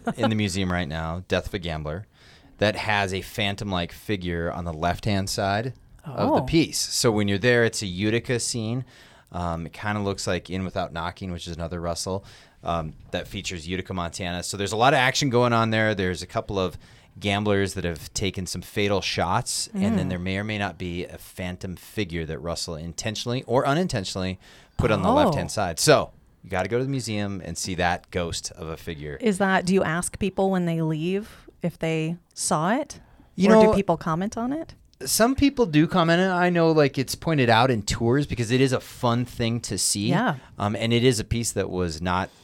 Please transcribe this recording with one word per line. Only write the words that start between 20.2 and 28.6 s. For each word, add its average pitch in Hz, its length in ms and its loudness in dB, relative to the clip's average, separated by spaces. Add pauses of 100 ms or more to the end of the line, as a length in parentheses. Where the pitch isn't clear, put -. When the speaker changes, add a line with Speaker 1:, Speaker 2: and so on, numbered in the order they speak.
Speaker 2:
may 95 180 -2
or 104 60 -4
may 107 120 -4
not 95 220 -4
be 87 260 -6
a 76 140 -12
phantom 90 560 -10
figure 85 500 -6
that 76 140 -6
Russell 82 380 -6
intentionally 110 680 -6
or 123 220 2
unintentionally 101 720 -2 (380)
put 113 160 2
on 104 100 2
the 185 60 4
Speaker 1:
Oh. 240 60 6
Speaker 2:
left-hand 160 360 2
side. 92 300 -4
So 120 300 4 (340)
you - 60 -20
gotta 95 180 -2
go 117 100 0
to 131 60 -2
the 135 60 -4
museum 104 540 -4
and 85 140 -8
see 95 160 -4
that 87 380 0
ghost 85 440 -4
of 82 120 -10